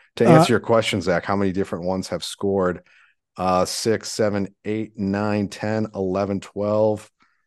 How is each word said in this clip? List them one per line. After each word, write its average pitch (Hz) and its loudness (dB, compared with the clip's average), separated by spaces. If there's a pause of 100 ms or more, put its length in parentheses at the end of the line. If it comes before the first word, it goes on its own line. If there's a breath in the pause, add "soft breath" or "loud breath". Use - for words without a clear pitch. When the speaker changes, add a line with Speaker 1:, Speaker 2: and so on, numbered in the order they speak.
(160)
Speaker 1:
To 117 4
Speaker 2:
Uh, 185 8
Speaker 1:
answer 143 8
your 104 4
question, 110 0
Zach, 85 0
how 101 0
many 98 0
different 92 -4
ones 92 -4
have 85 -6
scored? 98 -2 (540 soft breath)
Uh, 92 2
six, - -2
seven, 101 -2 (100)
eight, 107 -6
nine, 104 0
ten, 107 -4
eleven, 98 -2
twelve. 107 -2 (360)